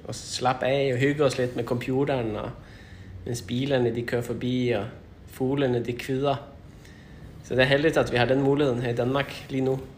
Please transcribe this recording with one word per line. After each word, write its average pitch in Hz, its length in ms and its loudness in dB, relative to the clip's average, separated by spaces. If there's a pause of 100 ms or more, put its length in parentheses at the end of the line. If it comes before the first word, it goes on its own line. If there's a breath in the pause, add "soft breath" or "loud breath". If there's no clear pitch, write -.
og 113 120 -10
slappe - 500 -2
af 139 280 2
og 120 60 0
hygge 147 240 2
os - 140 2
lidt 123 180 0
med 117 80 -2
computeren, 127 720 0
og 107 160 -6 (760 loud breath)
mens 117 160 -4
bilerne, 123 540 0
de 120 60 -2
kører 120 200 -2
forbi, 123 480 -2
og 107 160 2 (420)
fuglene, 131 580 0
de 120 80 -4
kvider. 135 420 0 (1080 loud breath)
Så - 120 -4
det 127 60 6
er 127 40 8
heldigt, 139 320 4
at 127 140 2
vi 120 60 2
har 120 80 6
den 131 160 4
muligheden 139 400 2
her 123 80 -2
i 120 60 -2
Danmark 131 540 -2
lige 135 120 -2
nu. 131 180 0 (180)